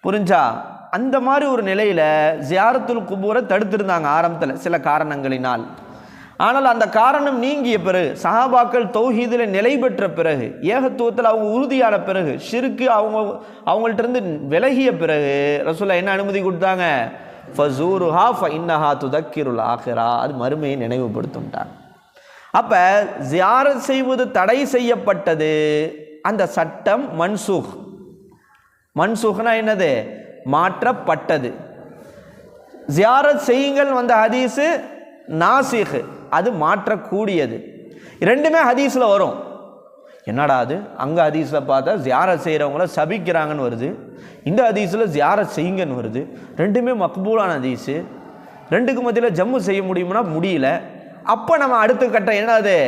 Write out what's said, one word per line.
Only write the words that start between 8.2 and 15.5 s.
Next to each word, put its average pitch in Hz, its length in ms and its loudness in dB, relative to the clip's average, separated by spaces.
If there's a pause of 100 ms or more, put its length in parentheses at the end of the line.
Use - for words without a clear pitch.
சஹாபாக்கள் 240 600 2 (120)
தௌஹீதுல 233 460 0 (120)
நிலை 220 180 4 (100)
பெற்ற 208 200 0 (160)
பிறகு, 151 260 0 (300)
ஏகத்துவத்துல 240 560 0
அவங்க 214 260 0
உறுதியான 254 380 2 (120)
பிறகு, 185 240 0 (200)
ஷிர்கு 247 360 -2 (100)
அவங்க, 214 200 0 (540)
அவங்கள்ட்ட 220 340 0
இருந்து 247 160 -2 (320)
விலகிய 254 380 2 (100)
பிறகு 151 340 0 (300)